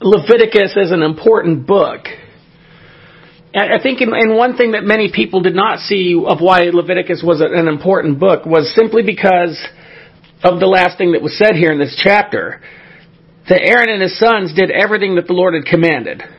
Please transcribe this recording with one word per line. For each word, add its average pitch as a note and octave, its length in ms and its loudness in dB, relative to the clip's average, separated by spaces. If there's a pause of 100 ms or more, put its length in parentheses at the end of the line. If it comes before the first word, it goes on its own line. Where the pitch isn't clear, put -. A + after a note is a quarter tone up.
Leviticus G#3+ 800 2
as E3+ 100 0
an F3 100 0
important D#3 640 0
book, F#3+ 420 0 (1500)
I, G#3 220 0
I G#3+ 40 -4
think C4 200 -4
in, A3+ 120 -2
in A3+ 220 0
one B3 220 0
thing A#3 160 0
that G#3 100 -4
many G#3 280 0
people - 300 -2
did F3+ 140 0
not G3+ 240 -2
see F#3 340 -2
of E3 260 0
why F3 320 2
Leviticus F3 540 -2
was D#3+ 160 0
a, D#3 40 4
an E3 220 0
important D#3 520 -2
book G3 260 2
was D#3+ 300 0
simply A3 260 2
because F3+ 560 0 (880)
of F3+ 160 2
the F#3+ 80 2
last F#3 300 2
thing F3 160 2
that - 80 0
was - 140 -6
said G#3+ 200 2
here D#3+ 160 2
in D3+ 80 -2
this C#3+ 240 -4
chapter, G3 580 -2 (880)
that F#3 120 4
Aaron A3+ 280 2
and G#3 120 -4
his F#3 180 -4
sons G#3+ 340 0
did F3+ 160 0
everything G3+ 460 -2
that E3+ 100 -2
the F#3 80 -4
Lord F3+ 220 0
had D3+ 100 -6
commanded. D#3 560 -2 (180)